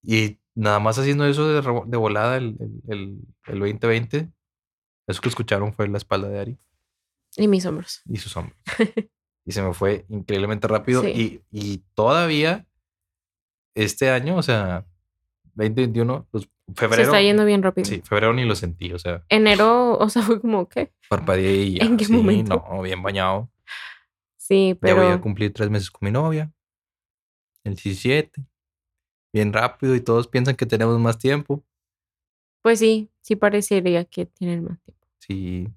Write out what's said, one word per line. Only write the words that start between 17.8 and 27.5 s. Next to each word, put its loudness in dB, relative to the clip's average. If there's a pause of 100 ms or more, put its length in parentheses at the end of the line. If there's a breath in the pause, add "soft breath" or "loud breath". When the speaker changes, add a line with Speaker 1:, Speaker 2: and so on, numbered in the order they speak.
Speaker 1:
Sí, -4
febrero 2
ni -2
lo 0
sentí, -8
o -10
sea. -8
Speaker 2:
Enero, 4
o 2
sea, 0
fue 0
como, -2
¿qué? -6 (160)
Speaker 1:
Parpadeé 2
y 0
ya, 4
Speaker 2:
¿En 4
qué 2
Speaker 1:
sí, 2
Speaker 2:
momento? 2
Speaker 1:
no, -6
bien -6
bañado. -2 (840 loud breath)
Speaker 2:
Sí, 2
Speaker 1:
Ya 4
voy 6
Speaker 2:
pero 4
Speaker 1:
a -2
cumplir -2
tres -2
meses -2
con -8
mi 0
novia. -2 (1120)